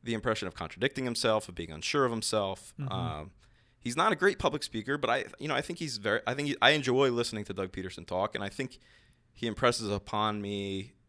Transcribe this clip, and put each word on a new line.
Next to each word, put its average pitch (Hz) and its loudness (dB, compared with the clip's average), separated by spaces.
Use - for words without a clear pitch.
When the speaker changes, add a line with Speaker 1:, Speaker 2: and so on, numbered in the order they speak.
Speaker 1:
the 117 -2
impression 110 0
of 87 -8
contradicting 117 -2
himself, 113 2
of 90 -12
being 82 -8
unsure 127 0
of 120 2
himself. 107 -2
Speaker 2:
Mm-hmm. 135 -4
Speaker 1:
Um, 82 -4
he's 120 -6
not 190 4
a - 2
great 196 2
public 143 0
speaker, 120 -2
but 139 0
I, 127 2
you 143 -6
know, 147 0
I 131 2
think - -8
he's 139 -6
very, 104 2
I 123 0
think 143 -2
he, 135 0
I 131 8
enjoy 131 4
listening 113 0
to 98 -8
Doug 95 -4
Peterson 90 -10
talk, 92 0
and 101 -4
I 98 -4
think - -8
he - -4
impresses 113 2
upon 104 0
me 98 -4